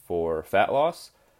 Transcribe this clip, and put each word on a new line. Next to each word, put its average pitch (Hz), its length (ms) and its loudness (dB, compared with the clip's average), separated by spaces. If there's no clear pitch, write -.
for 82 360 -2
fat - 300 2
loss, 151 380 -2